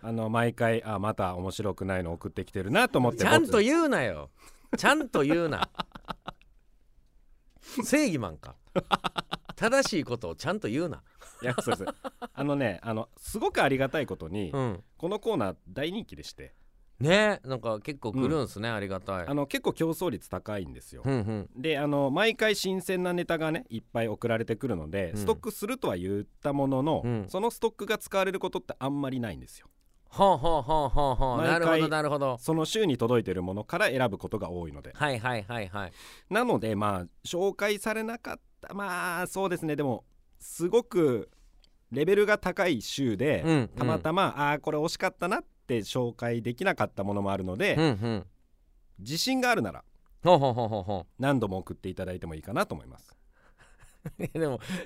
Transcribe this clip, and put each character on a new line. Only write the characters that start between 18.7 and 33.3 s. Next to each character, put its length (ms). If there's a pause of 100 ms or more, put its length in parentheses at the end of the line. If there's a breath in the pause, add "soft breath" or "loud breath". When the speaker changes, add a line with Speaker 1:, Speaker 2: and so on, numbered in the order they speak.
Speaker 1:
ん。 40
Speaker 2:
あ 40
り 60
が 140
た 240
い。 20
Speaker 1:
あ 80
の、 140
結 140
構 100
競 180
争 200
率 200
高 280
い 80
ん 60
で 80
す 140
よ。 100
Speaker 2:
う 60
ん 20
う 40
ん。 340 (100)
Speaker 1:
で、 160
あ 120
の、 240
毎 240
回 180
新 280
鮮 200
な 100
ネ 120
タ 120
が 140
ね、 180
い 100
っ 40 (100)
ぱ 120
い 40
送 200
ら 100
れ 60
て 100
く 140
る 80
の 140
で、 200
Speaker 2:
う 40
ん。 20
Speaker 1:
ス 100
ト 80
ッ 60
ク 100
す 160
る 120
と 100
は 80
言 240
っ 40
た 280
も 160
の 160
の、 200
Speaker 2:
う 40
ん。 200
Speaker 1:
そ 120
の 100
ス 80
ト 120
ッ 40
ク 120
が 120
使 180
わ 80
れ 60
る 80
こ 120
と 100
っ 20
て 160
あ 80
ん 140
ま 100
り 80
な 140
い 40
ん 40
で 80
す 100
よ。 100 (420)
Speaker 2:
は 140
あ 140
は 100
あ 140
は 60
あ 200
は 140
あ 140
は 180
あ。 20
Speaker 1:
毎 120
回、 20
Speaker 2:
な 80
る 80
ほ 160
ど、 60
な 140
る 80
ほ 80
ど。 200
Speaker 1:
そ 160
の 100
週 200
に 120
届 240
い 40
て 100